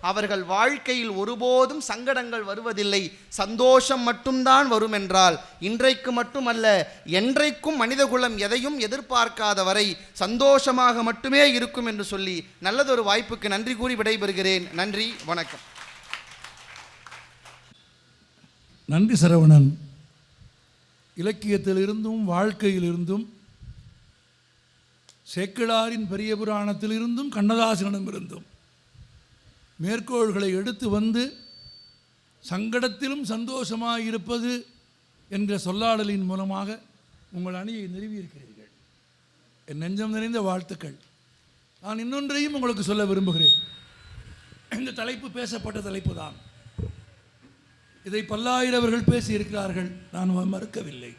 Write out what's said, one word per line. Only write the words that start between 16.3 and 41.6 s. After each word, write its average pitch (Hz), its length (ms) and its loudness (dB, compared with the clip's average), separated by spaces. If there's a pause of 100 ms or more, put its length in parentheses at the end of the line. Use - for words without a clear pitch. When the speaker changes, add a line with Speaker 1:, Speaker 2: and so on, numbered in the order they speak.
Speaker 2:
நன்றி 196 340 4
சரவணன். 156 460 10 (1500)
இலக்கியத்திலிருந்தும் 208 1120 0
வாழ்க்கையிலிருந்தும் 185 960 0 (2000)
சேக்கிழாரின் 226 800 -2
பெரிய 214 260 -4
புராணத்திலிருந்தும் 220 960 -2
கண்ணதாசனிடமிருந்தும் 202 1120 0 (1300)
மேற்கோள்களை 214 680 0 (120)
எடுத்து 233 300 -4
வந்து 220 340 2 (1200)
சங்கடத்திலும் 247 760 -4 (100)
சந்தோஷமாயிருப்பது 226 1200 -4 (800)
என்ற 202 340 -2
சொல்லாடலின் 208 640 0
மூலமாக 196 480 -6 (600)
உங்கள் 180 220 -8
அணியை 214 240 -10 (100)
நிறுவியிருக்கிறீர்கள். 147 800 -14 (960)
என் 151 160 -12
நெஞ்சம் 208 320 -4
நிறைந்த 226 320 -2
வாழ்த்துக்கள். 175 500 -6 (840)